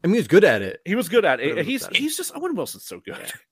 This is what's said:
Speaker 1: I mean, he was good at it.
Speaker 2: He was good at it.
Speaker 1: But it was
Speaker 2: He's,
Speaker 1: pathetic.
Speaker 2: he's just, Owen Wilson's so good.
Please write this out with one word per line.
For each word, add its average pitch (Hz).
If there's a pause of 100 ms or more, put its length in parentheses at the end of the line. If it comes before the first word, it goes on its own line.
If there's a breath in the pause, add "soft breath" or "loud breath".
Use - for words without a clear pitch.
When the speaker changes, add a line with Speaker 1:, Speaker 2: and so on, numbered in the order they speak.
Speaker 1:
I -
mean, 202
he 233
was -
good 196
at 110
it. 95
Speaker 2:
He 196
was 196
good 214
at 131
it. 139
Speaker 1:
But -
it -
was 156
Speaker 2:
He's, 254
Speaker 1:
pathetic. -
Speaker 2:
he's 302
just, -
Owen 330
Wilson's -
so 87
good. - (200)